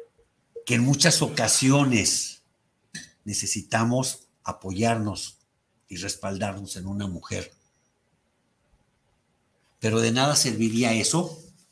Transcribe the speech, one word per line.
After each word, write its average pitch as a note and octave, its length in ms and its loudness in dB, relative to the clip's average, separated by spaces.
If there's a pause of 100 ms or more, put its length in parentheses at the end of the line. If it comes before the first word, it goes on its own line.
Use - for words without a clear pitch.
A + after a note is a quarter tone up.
(640)
Que A#2+ 120 0
en A#2 60 4
muchas C#3+ 400 4
ocasiones C3 1200 2 (840)
necesitamos A2+ 1040 -2 (140)
apoyarnos G#2 960 -4 (500)
y F#2 80 -14
respaldarnos G2 800 -6
en F#2 100 -10
una G2+ 200 -4
mujer. F2+ 460 -8 (2250)
Pero A2 220 2
de A2+ 120 2
nada C3+ 240 2
serviría A2+ 580 2
eso D#3+ 440 0 (340)